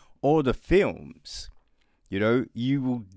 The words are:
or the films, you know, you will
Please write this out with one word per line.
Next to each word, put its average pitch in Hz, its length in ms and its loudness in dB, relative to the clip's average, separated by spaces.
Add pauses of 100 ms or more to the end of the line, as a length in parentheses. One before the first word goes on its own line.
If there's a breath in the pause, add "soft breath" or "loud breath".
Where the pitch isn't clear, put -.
(220 soft breath)
or 151 220 4
the 123 100 2
films, 87 960 -2 (580)
you 98 120 -4
know, 113 340 2
you 131 280 -2
will 123 240 -4 (120)